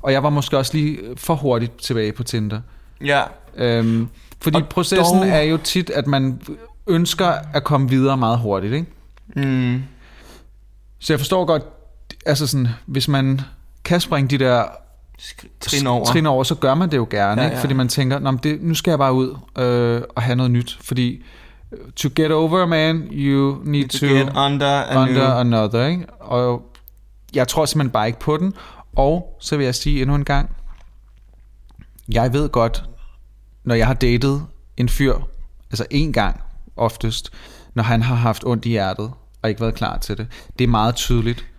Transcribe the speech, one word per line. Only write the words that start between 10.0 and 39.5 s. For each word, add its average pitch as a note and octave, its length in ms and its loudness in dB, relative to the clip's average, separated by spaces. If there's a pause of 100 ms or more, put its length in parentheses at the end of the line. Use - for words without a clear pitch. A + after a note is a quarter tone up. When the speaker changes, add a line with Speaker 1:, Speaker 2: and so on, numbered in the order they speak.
Speaker 1:
Så - 140 -2
jeg C3+ 60 0
forstår F3+ 260 0
godt, D3+ 180 0 (640)
altså C#3+ 220 0
sådan, B2+ 200 2 (180)
hvis C3+ 220 -2
man C3+ 340 2 (420)
kan F3 180 2
springe C#3 360 0
de C3+ 60 2
der B2 220 4 (540)
Speaker 2:
Sk-, - 280 -20 (120)
trin C#3 280 -2
over. B2 180 2
Speaker 1:
trin C3+ 200 4
over, C3+ 180 2
så A#2+ 120 0
gør C3+ 200 2
man F3 160 2
det D3 60 0
jo A2+ 120 0
gerne, G#2 320 2
Speaker 2:
Ja, B2 60 2
Speaker 1:
ikke? A#2+ 100 -2
Speaker 2:
ja. - 60 -4
Speaker 1:
Fordi C#3 100 0
man C3 140 2
tænker, C3+ 320 0
"Nå, C3+ 120 -2
men B2+ 120 0
det, D3+ 180 -2
nu E3 120 0
skal E3+ 180 0
jeg D3+ 80 2
bare C3+ 140 4
ud, C3 220 0 (220)
øh, A#2+ 440 2 (140)
og B2 60 -2
have B2 140 0
noget B2+ 160 2
nyt." A#2+ 300 0
Fordi, B2 420 -2 (480)
øh, - 80 -18 (160)
to - 200 -2
get D#3 160 2
over, D#3+ 340 2
man, D#3+ 460 2
you C#3 440 2
need - 100 -12
Speaker 2:
Need C#3+ 240 0
to - 80 -6 (100)
Speaker 1:
to C#3 60 4
Speaker 2:
get C3+ 240 4
under C#3 300 0
a C#3 360 2
Speaker 1:
under B2+ 100 2
Speaker 2:
new. C3 260 4 (180)
Speaker 1:
another, A2 300 2
ikke? F3 180 -2 (140)
Og B2 540 -2 (640)
jeg B2+ 120 2
tror D#3 180 0
simpelthen C#3 260 0
bare A2 160 0
ikke A#2 120 -6
på D3+ 180 0
den. F#3 160 -2 (420)
Og D3+ 440 0
så - 180 -4
vil C#3+ 60 0
jeg B2+ 120 0
sige C#3+ 260 0
endnu C#3 140 2
en C#3+ 100 0
gang, C#3 240 2 (1600)
jeg A#2 240 2
ved C#3+ 160 0
godt, A#2 340 0 (800)
når A#2+ 120 2
jeg A2+ 120 4
har C3 60 2
datet C3 520 2 (320)
en A#2+ 120 0
fyr, C3 260 2 (560)
altså A2+ 220 -6
én D3+ 180 2
gang G#2 300 0 (340)
oftest, - 560 -4 (420)
når A#2 100 0
han A2+ 180 2
har B2 140 2
haft A#2 300 0
ondt A#2+ 200 -2
i A#2 40 0
hjertet G#2 420 -2 (300)
og A2 80 0
ikke G#2+ 120 -4